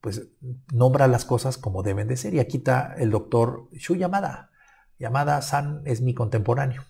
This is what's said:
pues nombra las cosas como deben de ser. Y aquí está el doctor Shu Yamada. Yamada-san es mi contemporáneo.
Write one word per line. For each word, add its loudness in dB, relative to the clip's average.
pues -8
nombra 6
las 4
cosas -2
como -6
deben -2
de -2
ser. -4
Y 4
aquí -2
está 0
el 2
doctor 0
Shu -2
Yamada. -2
Yamada-san -2
es -2
mi 2
contemporáneo. 0